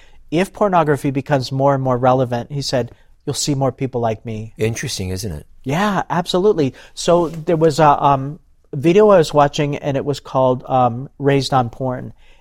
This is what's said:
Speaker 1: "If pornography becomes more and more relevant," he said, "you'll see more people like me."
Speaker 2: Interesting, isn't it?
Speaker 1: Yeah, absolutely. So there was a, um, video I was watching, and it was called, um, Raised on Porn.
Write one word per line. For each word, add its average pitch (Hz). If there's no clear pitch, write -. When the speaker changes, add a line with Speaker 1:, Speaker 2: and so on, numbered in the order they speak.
Speaker 1:
"If 175
pornography 156
becomes 135
more 139
and 131
more 127
relevant," 123
he 143
said, 123
"you'll 143
see -
more 135
people 123
like 110
me." 110
Speaker 2:
Interesting, 113
isn't 92
it? 73
Speaker 1:
Yeah, 180
absolutely. 180
So 175
there 165
was 160
a, 147
um, 143
video 170
I 196
was 151
watching, 147
and 139
it 117
was 139
called, 131
um, 127
Raised 139
on 123
Porn. 127